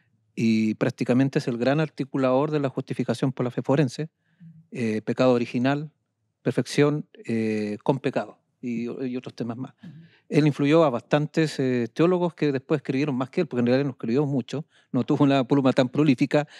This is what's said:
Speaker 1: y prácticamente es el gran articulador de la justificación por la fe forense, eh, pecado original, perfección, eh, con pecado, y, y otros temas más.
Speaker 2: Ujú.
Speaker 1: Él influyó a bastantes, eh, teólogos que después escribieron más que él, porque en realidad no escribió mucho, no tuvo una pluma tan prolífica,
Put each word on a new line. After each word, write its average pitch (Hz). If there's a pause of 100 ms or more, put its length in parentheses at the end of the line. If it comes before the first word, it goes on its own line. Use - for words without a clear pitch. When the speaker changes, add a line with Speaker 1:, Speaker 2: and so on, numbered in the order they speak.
(340)
Speaker 1:
y 110
prácticamente 131
es 139
el 120
gran 131
articulador 139
de 151
la 135
justificación 127
por 131
la 120
fe 135
forense, 147 (600)
eh, 110
pecado 127
original, 127 (520)
perfección, 147 (180)
eh, 107
con 135
pecado, 113 (220)
y, 117 (160)
y 123
otros 123
temas 117
más. 131 (100)
Speaker 2:
Ujú. 160 (360)
Speaker 1:
Él 151
influyó 147
a 143
bastantes, 151
eh, 123
teólogos 175
que 147
después 139
escribieron 139
más 127
que -
él, 170
porque 123
en 120
realidad 131
no 123
escribió 123
mucho, 135 (260)
no 123
tuvo 147
una 139
pluma 131
tan 127
prolífica, 147 (140)